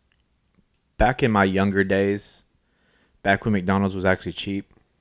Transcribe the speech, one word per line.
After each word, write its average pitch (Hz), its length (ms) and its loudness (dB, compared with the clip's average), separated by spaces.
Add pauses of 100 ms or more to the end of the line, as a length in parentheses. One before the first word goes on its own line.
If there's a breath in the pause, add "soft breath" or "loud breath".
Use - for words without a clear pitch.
(960)
back 120 260 0
in 120 80 2
my 104 120 4
younger 98 400 2
days, 98 600 -2 (800)
back 98 220 0
when 110 80 0
McDonald's 98 420 0
was 92 100 -4
actually 92 280 -2
cheap, 98 400 -8 (280)